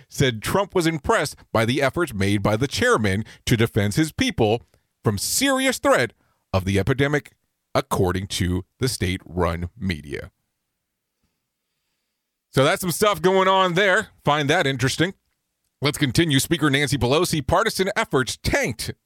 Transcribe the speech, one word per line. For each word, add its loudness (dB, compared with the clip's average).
said -2
Trump -2
was 2
impressed 0
by 2
the 0
efforts -2
made 0
by 2
the 0
chairman 0
to 2
defend 0
his 0
people 0
from 0
serious 0
threat 2
of 0
the 0
epidemic, -2
according 0
to -2
the -2
state-run -4
media. -8
So 2
that's 0
some -4
stuff 2
going 4
on 4
there. 2
Find 0
that 2
interesting. -2
Let's -2
continue. 2
Speaker 0
Nancy 0
Pelosi 0
partisan 0
efforts -2
tanked -4